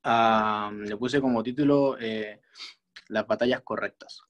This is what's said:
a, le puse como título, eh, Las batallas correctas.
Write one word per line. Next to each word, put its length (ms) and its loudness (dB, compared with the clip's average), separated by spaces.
a, 720 2
le 220 -8
puse 240 0
como 220 0
título, 560 2
eh, 420 -8
Las 180 -2
batallas 340 0
correctas. 680 -10